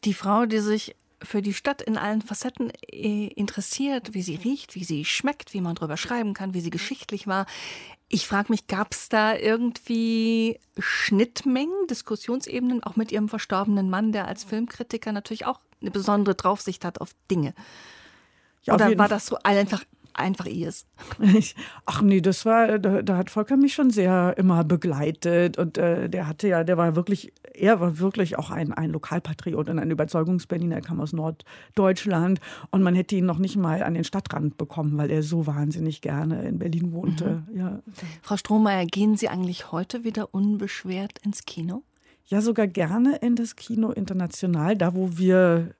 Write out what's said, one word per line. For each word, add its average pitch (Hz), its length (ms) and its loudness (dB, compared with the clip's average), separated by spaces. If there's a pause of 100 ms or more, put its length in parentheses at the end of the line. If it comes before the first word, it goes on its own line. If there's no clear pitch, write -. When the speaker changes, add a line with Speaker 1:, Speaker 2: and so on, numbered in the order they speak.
Speaker 1:
Die 208 80 2
Frau, 208 320 2
die 220 140 0
sich 214 360 -2 (280)
für - 180 -4
die 202 140 -4
Stadt - 260 -4
in 220 160 -2
allen 214 240 -2
Facetten, 233 500 -6 (200)
äh, 208 380 -4
interessiert, 240 840 -4
wie 196 80 -4
sie 180 140 -6
riecht, 226 400 -4
wie 190 80 -8
sie 156 200 -4
schmeckt, - 520 -4
wie 196 60 -2
man 175 120 -2
drüber 156 240 -6
schreiben 226 380 -4
kann, 190 180 -6
wie 180 80 -2
sie 170 80 -4
geschichtlich - 560 -8
war. 190 220 -2 (600)
Ich - 200 -2
frag 202 240 0
mich, 214 160 -2
gab's - 420 -4
da 220 260 2
irgendwie 226 1200 0 (180)
Schnittmengen, 262 1120 0
Diskussionsebenen, 247 920 -4
auch 202 120 -8
mit 220 160 -2
ihrem 214 180 -2
verstorbenen 202 600 0
Mann, 208 220 0
der 202 160 -2
als - 160 -8
Filmkritiker 226 680 -6
natürlich 208 360 -8
auch 254 120 -4 (220)
eine 196 100 -6
besondere 202 440 2
Draufsicht 190 500 -2
hat - 160 -8
auf - 100 -12 (200)
Dinge? 156 220 0 (1120)
Speaker 2:
Ja, 233 100 2
auf 185 80 6
Speaker 1:
Oder 214 80 6
Speaker 2:
jeden 208 100 4
Speaker 1:
war 208 80 8
Speaker 2:
Fall. 208 100 2
Speaker 1:
das - 80 -6
so - 180 -4
einfach, 202 400 2 (300)
einfach 180 320 -4
ihrs? - 400 -6 (340)
Speaker 2:
<laughs> - 0 -
Ich, 214 360 6 (300)
ach - 160 -2
nee, 196 200 6
das 180 240 2
war, 226 340 6
da, 190 220 2
da 190 160 0
hat 185 120 -2
Volker 214 280 0
mich 277 160 6
schon 269 180 4
sehr 180 460 4
immer 180 260 6
begleitet 170 920 2
und, 165 200 -2
äh, 175 320 2
der 175 180 -4
hatte 156 200 -2
ja, 170 160 4
der 170 140 2
war 165 180 4
wirklich, 180 360 -2 (220)
er 208 260 4
war 165 200 0
wirklich 185 380 0
auch 156 120 -6
ein, 165 240 -4
ein 160 180 -2
Lokalpatriot 156 760 -4
und 165 100 -2
ein 160 120 -2
Überzeugungsberliner. 165 840 0
Er - 60 -4
kam - 180 -6
aus 151 140 -4
Norddeutschland 180 1300 0 (320)
und 190 120 4
man 180 120 4
hätte 185 200 0
ihn 185 100 2
noch 170 120 0
nicht 185 200 -2
mal 175 260 0
an 170 100 -2
den 165 100 0
Stadtrand 156 540 -4
bekommen, 151 400 -4
weil 147 140 0
er 156 120 0
so 160 240 -2
wahnsinnig 151 540 -4
gerne 151 460 -2
in 170 120 -4
Berlin 170 340 -4
wohnte. 165 580 0
Speaker 1:
Mhm. 214 60 -8
Speaker 2:
Ja. 185 220 -4 (440)
Speaker 1:
Frau 202 140 -2
Strohmeier, 202 480 4
gehen 208 320 2
Sie 214 120 -2
eigentlich 180 420 -4
heute 185 320 -6
wieder 220 300 -4
unbeschwert 196 880 -2
ins 202 220 -6
Kino? 185 380 -6 (420)
Speaker 2:
Ja, 202 160 0
sogar 220 260 2
gerne 202 500 2
in 240 180 2
das 233 200 -4
Kino 220 360 -2
International, 180 840 0
da 180 180 2
wo 185 240 -2
wir 180 640 6